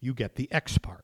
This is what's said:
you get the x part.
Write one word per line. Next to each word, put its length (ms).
you 140
get 220
the 160
x 260
part. 260